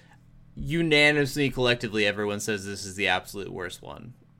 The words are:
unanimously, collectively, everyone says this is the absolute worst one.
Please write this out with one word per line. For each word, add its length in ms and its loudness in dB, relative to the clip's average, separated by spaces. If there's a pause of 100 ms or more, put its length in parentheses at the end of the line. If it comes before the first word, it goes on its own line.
(560)
unanimously, 920 2
collectively, 560 0
everyone 340 0
says 260 -4
this 200 -8
is 100 -12
the 120 0
absolute 440 -2
worst 300 -10
one. 320 -16 (260)